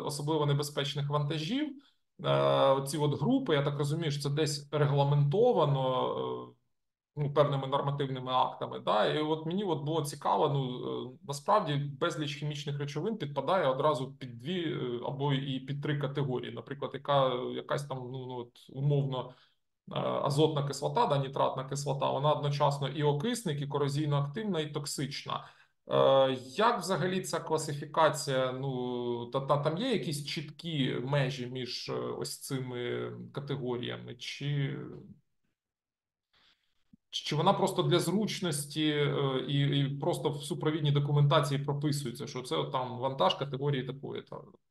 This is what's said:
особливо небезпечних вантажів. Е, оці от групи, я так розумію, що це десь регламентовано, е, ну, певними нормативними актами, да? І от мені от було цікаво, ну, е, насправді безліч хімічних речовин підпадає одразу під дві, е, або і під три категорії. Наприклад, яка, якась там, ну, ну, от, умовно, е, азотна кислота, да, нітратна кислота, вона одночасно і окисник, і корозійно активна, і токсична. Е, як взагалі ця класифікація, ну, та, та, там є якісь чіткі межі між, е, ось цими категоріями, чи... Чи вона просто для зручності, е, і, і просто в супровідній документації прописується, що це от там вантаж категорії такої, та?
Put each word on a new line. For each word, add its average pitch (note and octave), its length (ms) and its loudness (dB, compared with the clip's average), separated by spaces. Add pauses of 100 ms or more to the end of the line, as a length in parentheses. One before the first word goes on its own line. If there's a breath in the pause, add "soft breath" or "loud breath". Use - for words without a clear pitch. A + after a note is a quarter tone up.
особливо D3 460 0
небезпечних C#3+ 640 0
вантажів. D#3 600 0 (560 soft breath)
Е, C#3 80 2 (380)
оці C#3 280 2
от C#3+ 220 2
групи, B3+ 340 2
я C#3 80 4
так C#3+ 160 0
розумію, D3+ 320 0
що C#3+ 120 -2
це C#3+ 80 0
десь D3 420 0
регламентовано, C#3+ 1400 4 (360)
е, - 20 -20 (680)
ну, C#3+ 140 0
певними C#3+ 340 4
нормативними C3+ 680 -2
актами, B2+ 480 0
да? G3+ 260 2
І D3 120 0
от D#3 280 -2
мені F#3 180 -2
от D#3 180 -2
було D#3 200 0
цікаво, F3+ 460 2
ну, C3 440 -2 (220)
е, - 40 -20 (100)
насправді D#3 460 2
безліч D3 600 -2
хімічних D3 440 -6
речовин D#3+ 380 -4
підпадає C#3+ 520 0
одразу C#3 440 0
під A#2+ 260 -12
дві, D#3+ 340 -4
е, A#2+ 340 -4
або C#3 260 -2
і C3+ 280 -2
під C#3+ 220 -6
три C#3+ 160 0
категорії. B2 540 -2
Наприклад, C3 420 -8
яка, C3+ 400 2
якась B2+ 500 -4
там, C#3 140 -8
ну, B2+ 280 -8
ну, B2+ 100 -8
от, A#2+ 140 -10 (180)
умовно, C#3 680 0 (580 soft breath)
е, - 60 -2
азотна C#3+ 680 2
кислота, C#3+ 380 2
да, C#3 120 2
нітратна C3 460 0
кислота, C#3 460 -2
вона C#3 220 2
одночасно C#3+ 560 2
і D3 140 -2
окисник, D3 580 0
і C#3+ 60 -4
корозійно C#3+ 500 0
активна, E3 440 0
і D3 120 -4
токсична. - 720 -6 (460 soft breath)
Е, C3+ 460 6 (200)
як A3+ 240 4
взагалі F3+ 400 0
ця E3 200 -4
класифікація, D3 1120 0
ну, B2 720 -4
та, C3 140 -2
та, C#3 160 2
там D3+ 220 0
є B3+ 140 0
якісь C#3+ 340 -2
чіткі D3 800 -4
межі C3+ 420 0
між, B2 420 -8
е, C3 40 -6
ось B2 480 -6
цими B2 720 -4 (220)
категоріями, A#2+ 800 -6
чи... C#3 640 -4 (2500)
Чи D3 120 -2
вона F3 160 6
просто F3+ 300 2
для D#3+ 160 4
зручності, E3 880 0
е, C#3+ 600 0
і, C#3+ 320 2
і C#3 180 0
просто D#3 320 0
в - 120 -6
супровідній D3+ 500 0
документації C#3+ 720 4
прописується, C#3+ 600 -2
що B2+ 160 -6
це D#3 140 -4
от D3 160 -2
там B2 260 -4
вантаж C3+ 360 2
категорії C#3 500 -2
такої, B2 380 -8
та? - 140 -14 (340)